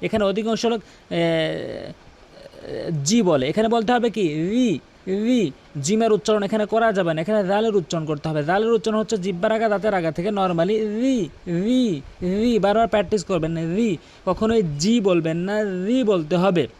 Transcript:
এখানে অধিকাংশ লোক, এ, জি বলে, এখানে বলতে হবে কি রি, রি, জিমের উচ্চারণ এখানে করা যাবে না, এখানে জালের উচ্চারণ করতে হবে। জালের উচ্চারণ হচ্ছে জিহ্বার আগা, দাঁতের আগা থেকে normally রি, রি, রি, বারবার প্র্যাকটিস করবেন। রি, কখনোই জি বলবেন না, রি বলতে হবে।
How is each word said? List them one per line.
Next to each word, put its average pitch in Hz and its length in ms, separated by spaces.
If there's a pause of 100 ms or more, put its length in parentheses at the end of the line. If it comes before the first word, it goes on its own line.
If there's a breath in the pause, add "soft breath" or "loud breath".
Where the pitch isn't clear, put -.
এখানে 208 240
অধিকাংশ 214 400
লোক, 226 160 (300 loud breath)
এ, 175 100 (1800)
জি 208 180
বলে, 151 260
এখানে 208 200
বলতে 226 240
হবে 240 180
কি 208 140 (260)
রি, 220 300 (280)
রি, 208 440 (300)
জিমের 220 300
উচ্চারণ 214 320
এখানে 208 220
করা 226 260
যাবে 180 220
না, 156 80
এখানে 208 260
জালের 208 280
উচ্চারণ 165 300
করতে 156 240
হবে। 151 140
জালের 196 280
উচ্চারণ 220 280
হচ্ছে 220 180
জিহ্বার 190 340
আগা, 220 180
দাঁতের 202 240
আগা 165 180
থেকে 175 200
normally 190 440 (260)
রি, 247 280 (180)
রি, 196 540 (200)
রি, 208 380
বারবার 202 280
প্র্যাকটিস 208 380
করবেন। 165 500
রি, 214 220 (280 loud breath)
কখনোই 220 360 (180)
জি 220 220
বলবেন 170 360
না, 190 180 (300)
রি 254 180
বলতে 180 320
হবে। 175 320 (120)